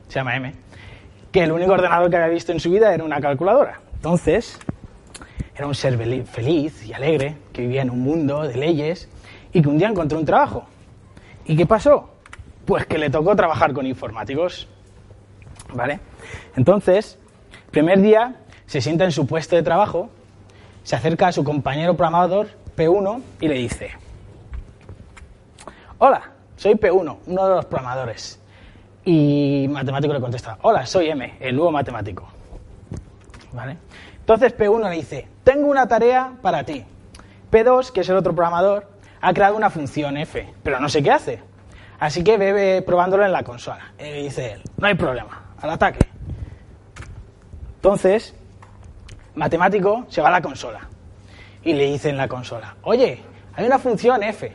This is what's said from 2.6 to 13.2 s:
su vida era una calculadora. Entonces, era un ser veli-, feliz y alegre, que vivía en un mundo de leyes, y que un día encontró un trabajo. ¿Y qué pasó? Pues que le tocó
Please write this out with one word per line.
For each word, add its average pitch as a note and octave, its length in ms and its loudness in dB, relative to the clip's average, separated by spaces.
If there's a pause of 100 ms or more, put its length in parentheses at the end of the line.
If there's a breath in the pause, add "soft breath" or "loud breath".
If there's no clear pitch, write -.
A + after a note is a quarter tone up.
su E3+ 100 -2
vida G#3 220 4
era D#3+ 100 -2
una D3+ 160 -6
calculadora. D3 640 0 (140)
Entonces, E3+ 640 -2 (1000 loud breath)
era C#3+ 100 -8
un C#3+ 80 -6
ser C3+ 220 -2
veli-, A#2+ 280 -4
feliz C#3+ 600 -4
y A2 80 -16
alegre, D3 460 -2 (160)
que B2+ 80 -6
vivía B2 180 -2
en C3 80 -4
un B2 120 -6
mundo D3 460 -2
de B2 120 -6
leyes, D#3 500 -2 (460 loud breath)
y F3 80 6
que C#3+ 80 4
un D3 80 2
día F#3+ 100 4
encontró D#3+ 300 -2
un D#3+ 80 -4
trabajo. G#3+ 400 2 (800 loud breath)
¿Y D#3+ 100 0
qué E3+ 80 4
pasó? A3 460 4 (560)
Pues F#3+ 180 0
que - 140 -4
le D3+ 100 -2
tocó D#3 260 2